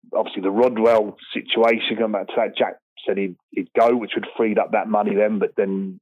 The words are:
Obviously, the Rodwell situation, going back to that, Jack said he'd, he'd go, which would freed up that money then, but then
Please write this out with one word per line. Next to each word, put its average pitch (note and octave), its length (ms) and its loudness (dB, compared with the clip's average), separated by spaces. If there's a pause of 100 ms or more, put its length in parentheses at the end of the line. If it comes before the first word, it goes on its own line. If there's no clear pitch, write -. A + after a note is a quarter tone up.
(140)
Obviously, F#2+ 280 -4
the G2 80 0
Rodwell A2+ 640 2 (180)
situation, A2+ 640 0
going A2 140 0
back G2 160 -4
to - 80 -12
that, A2 200 -2
Jack G#2 220 -2 (280)
said G2 120 -2
he'd, F#2+ 180 -4 (140)
he'd F#2+ 180 -8 (100)
go, A#2+ 180 6
which G#2+ 180 -6
would G#2+ 120 -4 (100)
freed A2 220 0
up G2+ 140 0
that G#2+ 160 -2
money G#2 280 0
then, G#2+ 240 2
but - 160 -2
then G3 460 -4